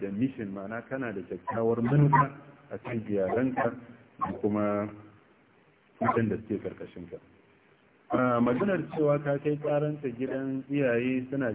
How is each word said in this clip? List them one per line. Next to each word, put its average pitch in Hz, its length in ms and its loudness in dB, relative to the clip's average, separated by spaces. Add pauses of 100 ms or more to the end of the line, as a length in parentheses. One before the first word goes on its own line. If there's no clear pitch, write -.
da 98 120 -4
mission, 110 420 -2
ma'ana 101 340 -8
kana 131 240 -4
da 95 100 -6
kyakkyawar 113 600 0
manufa 143 500 6 (400)
a 98 60 -10
kan 120 320 -6
iyalanka 110 640 0 (460)
da - 120 -4 (100)
kuma 104 480 0 (1120)
waɗanda 110 380 2
suke 104 240 -4
karkashinka. 90 560 -12 (920)
A 123 300 2
maganar 160 400 2 (160)
cewa 147 280 4
ka 143 140 0
kai 147 200 0
karanta 147 520 0
gidan 131 600 -4
iyaye 127 600 2
suna 131 260 0